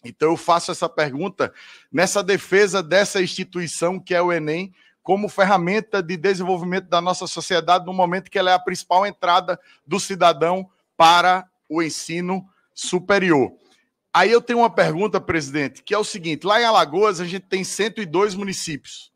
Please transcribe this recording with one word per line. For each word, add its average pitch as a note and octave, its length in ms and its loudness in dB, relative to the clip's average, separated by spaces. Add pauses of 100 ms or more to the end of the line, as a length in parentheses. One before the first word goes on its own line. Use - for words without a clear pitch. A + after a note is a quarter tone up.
Então, C3+ 260 -2
eu E3 60 2
faço E3+ 340 0
essa E3 180 -4
pergunta D3+ 640 -4 (380)
nessa F3+ 320 0
defesa F#3+ 580 2
dessa F#3+ 400 0
instituição F3+ 760 -4
que - 160 -6
é F3 80 2
o F3 100 0
enem, E3 400 -4 (340)
como G3+ 220 0
ferramenta G3 760 0
de E3+ 140 -6
desenvolvimento F3+ 720 -2
da E3+ 120 2
nossa F3 280 -4
sociedade E3+ 580 0
no F#3 60 -10
momento F#3 360 -2
que - 80 -6
ela F#3 140 2
é F3+ 40 6
a F3+ 40 2
principal F3+ 480 0
entrada F3+ 500 0 (300)
do F3+ 140 -4
cidadão F3 680 0 (280)
para F3 520 4 (200)
o D#3+ 120 -2
ensino F3+ 640 -6 (300)
superior. F3+ 760 2 (600)
Aí F#3 200 4
eu A#3 80 6
tenho A#3+ 180 -2
uma A#3 100 4
pergunta, F#3 520 0
presidente, C#3+ 640 -4
que G3+ 100 -4
é G#3 40 2
o G#3+ 40 0
seguinte: D#3+ 420 -6
lá G#3 160 2
em A#3+ 40 2
Alagoas F#3+ 560 2
a F3+ 40 -4
gente F#3+ 220 -10
tem F#3+ 160 -4
cento G#3+ 400 -6
e - 20 -6
dois F#3 300 -2
municípios. F#3 800 -10